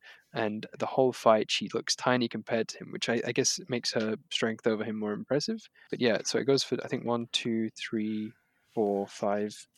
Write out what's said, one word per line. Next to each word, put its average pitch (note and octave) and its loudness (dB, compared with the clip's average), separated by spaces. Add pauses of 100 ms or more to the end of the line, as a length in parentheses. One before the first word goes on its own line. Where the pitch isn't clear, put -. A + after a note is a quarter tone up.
(320)
and A2 -2 (140)
the A2 0
whole C3 4
fight, A2 4
she - -2
looks - -2
tiny B2 2
compared A2+ -2
to - -14
him, - -14
which - -4
I, A#2 2
I A#2+ -2
guess - 2
makes A#2+ -2
her A2 0 (160)
strength A2+ -2
over G#2+ 2
him A2 -4
more G#2+ -2
impressive. D3 -2 (300)
But - -4
yeah, A2+ 4
so - 0
it A2+ -2
goes C3+ 4
for, B2 -2
I A2 -10
think, - -4
one, A#2 0
two, A2+ 0
three, G#2+ -4 (420)
four, G2+ 2
five. G#2 -4